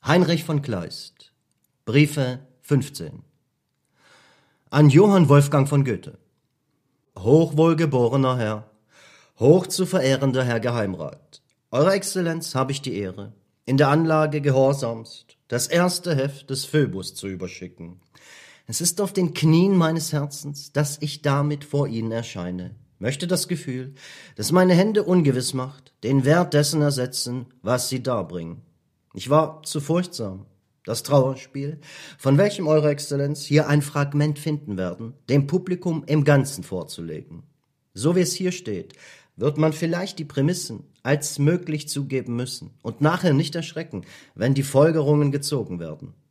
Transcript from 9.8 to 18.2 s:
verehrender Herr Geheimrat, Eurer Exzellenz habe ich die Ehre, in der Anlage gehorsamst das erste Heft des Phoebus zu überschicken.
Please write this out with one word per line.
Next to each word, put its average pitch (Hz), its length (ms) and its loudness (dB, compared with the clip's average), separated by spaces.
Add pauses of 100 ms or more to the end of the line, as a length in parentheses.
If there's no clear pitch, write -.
verehrender 135 560 0
Herr 120 160 -2
Geheimrat, 101 840 -6 (300)
Eurer 160 240 2
Exzellenz 170 580 -4
habe 131 180 -2
ich 139 120 -8
die 123 140 -6
Ehre, 101 360 -10 (320)
in 135 120 0
der 143 100 6
Anlage 156 540 2
gehorsamst 131 960 -2 (100)
das - 180 -4
erste 175 500 0
Heft 139 360 -4
des 135 140 -6
Phoebus 95 500 -2
zu - 120 -14
überschicken. 90 720 -12 (680)